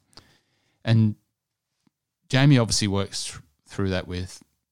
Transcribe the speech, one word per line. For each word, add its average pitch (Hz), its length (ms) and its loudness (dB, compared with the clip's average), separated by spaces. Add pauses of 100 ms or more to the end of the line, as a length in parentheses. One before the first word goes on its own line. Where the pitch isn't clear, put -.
(840)
And 110 300 2 (1120)
Jamie 135 300 4
obviously 107 300 0
works 98 420 -6
th-, - 120 -20 (240)
through 98 240 -6
that 90 160 -4
with 90 360 -10 (300)